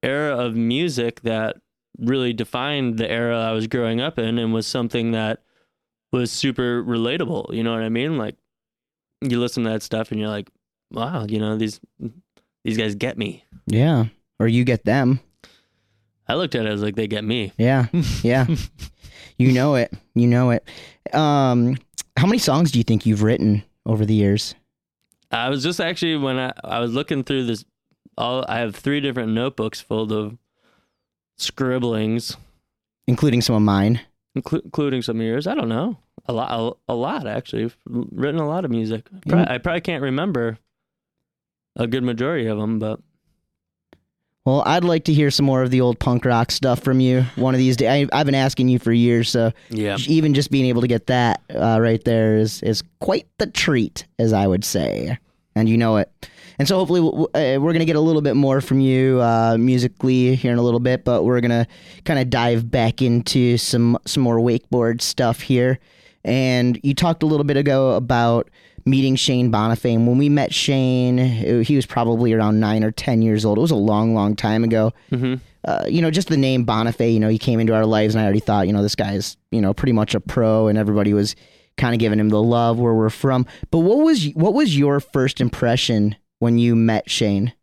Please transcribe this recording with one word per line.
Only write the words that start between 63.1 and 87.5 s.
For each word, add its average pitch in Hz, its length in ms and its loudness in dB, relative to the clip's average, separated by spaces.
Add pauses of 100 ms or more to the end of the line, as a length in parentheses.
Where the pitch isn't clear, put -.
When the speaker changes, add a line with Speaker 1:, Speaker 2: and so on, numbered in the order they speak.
Speaker 2:
some, 120 380 2 (100)
some - 160 -2
more 117 160 2
wakeboard 117 640 0
stuff - 400 0
here. 127 380 2 (460)
And 123 600 2
you 139 100 2
talked 165 280 0
a 160 40 2
little 151 180 2
bit 143 120 0
ago 135 360 2
about 117 560 2 (380)
meeting 135 300 2
Shane 123 360 2
Bonifay. 113 420 0
And 113 120 2
when 123 120 4
we 143 100 4
met 143 260 2
Shane, 127 640 0
it, 117 480 0
he 147 100 2
was 131 80 2
probably 117 480 0
around 107 280 2
nine 107 240 2
or 110 80 0
ten 113 300 0
years 107 220 2
old. 104 140 2
It - 20 2
was 160 120 2
a 127 40 2
long, 110 380 2
long 104 220 0
time 110 280 0
ago. 113 280 2 (180)
Speaker 1:
Mm-hmm. 127 240 -2 (300)
Speaker 2:
Uh, - 240 -2
you 170 120 0
know, 165 120 2
just 175 160 -2
the 160 80 0
name 131 280 2
Bonifay, 113 480 0
you 113 80 2
know, 107 80 2
he 110 100 2
came 117 220 0
into 113 140 2
our 110 120 2
lives 107 280 2
and 110 80 2
I - 20 0
already 101 160 2
thought, 101 280 0
you 101 40 2
know, 101 100 2
this 104 120 0
guy 98 200 -4
is, - 220 -6 (140)
you 113 100 0
know, 98 140 2
pretty 131 180 0
much 107 220 2
a 110 60 0
pro 110 480 2
and 107 100 2
everybody 104 340 2
was 104 220 0 (420)
kinda 120 200 0
giving 107 240 2
him 107 80 2
the 107 140 4
love 117 360 2
where 117 160 2
we're 110 160 2
from. 127 360 0 (260)
But 165 80 2
what 202 180 4
was 302 280 4
y-, 147 100 -4
what 180 180 2
was 233 240 2
your 143 220 2
first 131 400 -2
impression 117 760 0 (240)
when 117 200 2
you 117 180 4
met 113 340 2
Shane? 104 420 0 (100)